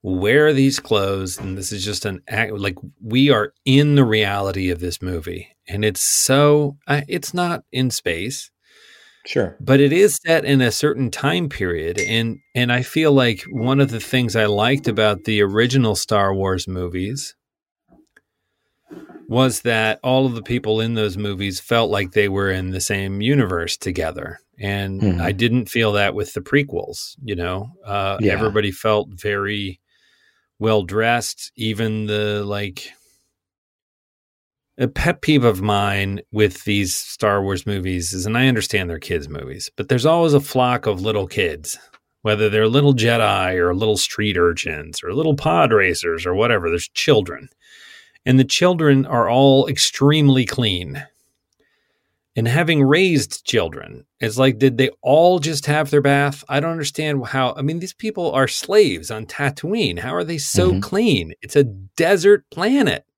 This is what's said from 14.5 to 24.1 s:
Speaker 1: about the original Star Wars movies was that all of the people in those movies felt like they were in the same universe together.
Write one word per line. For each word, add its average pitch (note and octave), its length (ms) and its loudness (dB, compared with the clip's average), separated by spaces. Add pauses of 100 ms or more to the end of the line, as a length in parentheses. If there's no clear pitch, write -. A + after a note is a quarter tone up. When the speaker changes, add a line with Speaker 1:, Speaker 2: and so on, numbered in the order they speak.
Speaker 1:
about G#2 340 0
the G#2+ 180 0
original A2+ 540 2
Star G2 400 0
Wars F#2+ 320 -2
movies F#2 680 -8 (1900)
was B2+ 340 0
that A2 400 0
all C3 240 2
of B2 80 -2
the A2+ 80 -10
people A2 380 -2
in A2+ 140 -2
those G#2 220 -2
movies G2+ 440 -6
felt A#2 300 0
like G2+ 220 -2
they G#2 160 2
were G2 220 -2
in F#2 200 -4
the F#2 100 -6
same G2 400 -4
universe G#2 560 0
together. E2 640 -8 (180)